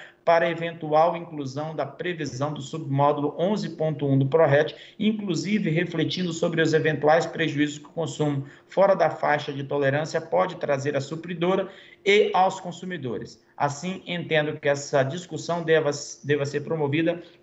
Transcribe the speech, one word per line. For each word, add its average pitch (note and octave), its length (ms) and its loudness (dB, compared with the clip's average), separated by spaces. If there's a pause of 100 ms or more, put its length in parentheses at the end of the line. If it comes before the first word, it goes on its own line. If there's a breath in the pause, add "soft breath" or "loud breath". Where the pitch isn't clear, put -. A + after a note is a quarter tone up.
(260 loud breath)
para E3+ 240 4
eventual E3 680 0
inclusão D#3 580 -8
da D3+ 120 -4
previsão D3+ 680 -6
do C#3+ 80 -10
submódulo C#3+ 800 0
onze F#3+ 300 -2
ponto D#3 360 -4
um C3+ 140 4
do C3+ 60 4
proret, D3 500 4 (240 loud breath)
inclusive G3+ 720 0
refletindo E3 640 -2
sobre E3 280 0
os D3 120 2
eventuais D3+ 520 4
prejuízos D3+ 540 -2
que - 60 -18
o - 40 -20
consumo D3 560 -2 (220 loud breath)
fora F#3+ 280 4
da E3 140 4
faixa D3 440 0
de C#3 100 -6
tolerância C#3+ 560 0
pode E3+ 380 0
trazer C#3+ 400 -2
à - 40 0
supridora F3 680 -2 (360 loud breath)
e G3+ 280 6
aos F#3 260 2
consumidores. D3+ 840 -8 (140 soft breath)
Assim, F3 500 -4
entendo D#3+ 540 -2
que D3 80 -2
essa C#3 360 2
discussão E3 600 -6
deva, D3+ 280 4 (340)
deva C#3 200 0
ser C#3+ 200 -4
promovida E3 580 0 (200 loud breath)